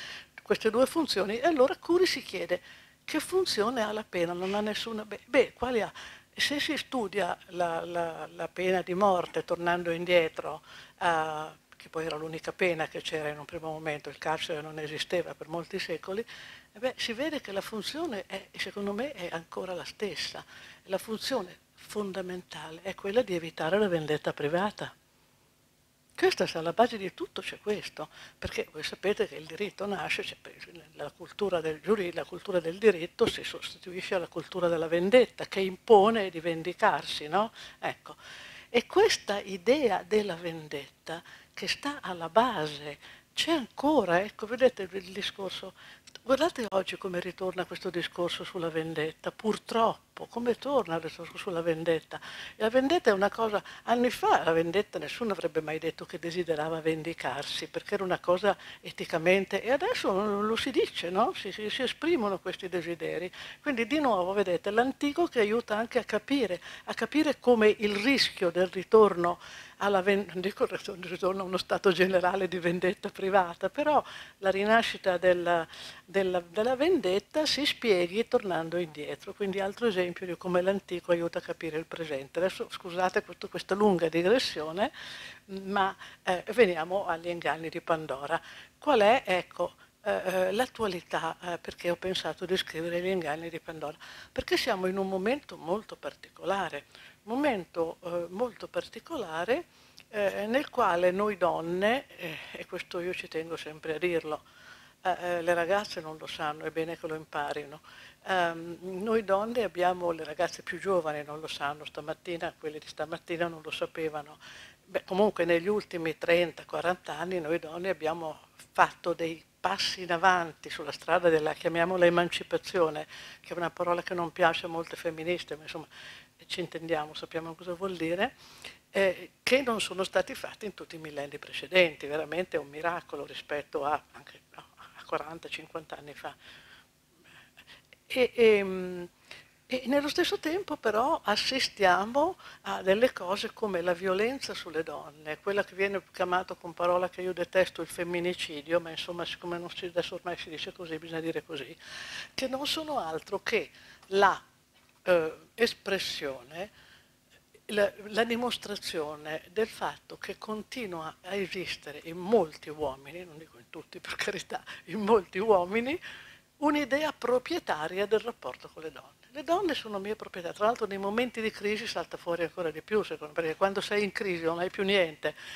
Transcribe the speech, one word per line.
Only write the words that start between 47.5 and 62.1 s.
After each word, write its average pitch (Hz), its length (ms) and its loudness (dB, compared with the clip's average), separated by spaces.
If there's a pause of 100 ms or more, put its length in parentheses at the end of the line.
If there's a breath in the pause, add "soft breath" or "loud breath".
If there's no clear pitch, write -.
questo 180 240 -8
discorso 175 540 -2
sulla 165 260 -4
vendetta, 160 640 -4
purtroppo 220 800 0
come 240 420 -2
torna 226 400 0
il 165 60 -2
discorso 165 360 -12
sulla 170 240 -4
vendetta? 165 580 0 (360 loud breath)
E - 60 -8
la 220 80 4
vendetta 269 400 4
è 208 40 10
una 196 160 4
cosa, 214 320 0 (220 loud breath)
anni 240 260 4
fa 381 340 4
la 160 80 4
vendetta 170 480 2
nessuno 196 320 -4
avrebbe 160 300 -2
mai 156 180 -4
detto 165 260 -6
che 175 140 -10
desiderava 165 640 -2
vendicarsi, 156 840 -4
perché - 280 -6
era 196 80 -2
una 180 160 0
cosa 180 360 4 (260 loud breath)
eticamente, 185 800 2
e 226 100 0
adesso 311 400 2
lo, 202 300 0
lo 214 140 0
si 254 160 -2
dice, 262 380 0
no? 220 240 2
Si, - 180 -8
si, 208 180 -6
si 262 120 -4
esprimono 240 580 0